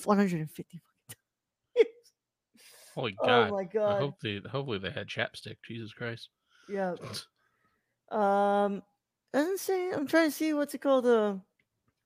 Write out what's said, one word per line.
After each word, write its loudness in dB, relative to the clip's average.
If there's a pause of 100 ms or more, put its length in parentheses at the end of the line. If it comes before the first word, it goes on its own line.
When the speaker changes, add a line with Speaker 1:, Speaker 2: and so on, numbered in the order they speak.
Speaker 1:
one 4
hundred 4
and -6
fifty -14
fucking -20 (220)
times. -2
<laughs> -20
Speaker 2:
Holy -4
Speaker 1:
Oh 0
Speaker 2:
God. 6
Speaker 1:
my -2
Speaker 2:
I -4
Speaker 1:
God. 0
Speaker 2:
hope -4
they, -4 (100)
hopefully -4
they -6
had -8
chapstick. -8 (100)
Jesus -12
Christ. -10 (400)
Speaker 1:
Yeah. -4 (1160)
Um, 2 (500)
doesn't 0
say, -2
I'm -4
trying 4
to -4
see -2
what's -2
it -10
called, 2
uh, 4 (720)